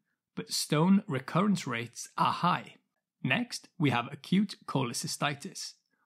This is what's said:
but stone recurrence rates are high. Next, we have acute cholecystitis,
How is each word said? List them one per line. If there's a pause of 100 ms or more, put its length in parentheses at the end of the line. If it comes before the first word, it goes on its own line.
(360)
but
stone
recurrence
rates
are
high. (480)
Next, (100)
we
have
acute (100)
cholecystitis, (320)